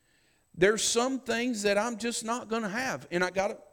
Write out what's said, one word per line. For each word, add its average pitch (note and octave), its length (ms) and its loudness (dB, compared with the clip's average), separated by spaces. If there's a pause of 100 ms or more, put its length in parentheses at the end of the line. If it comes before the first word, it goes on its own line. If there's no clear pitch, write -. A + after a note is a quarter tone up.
(560)
there's G#3 280 4
some B3+ 360 0
things A3+ 440 -2
that G3+ 160 4
I'm A#3 180 -2
just A3+ 260 -4
not A3 240 -4
gonna A3 220 -2
have, G3+ 400 -4
and F3 140 2
I F3+ 80 0
gotta, F#3+ 260 0 (160)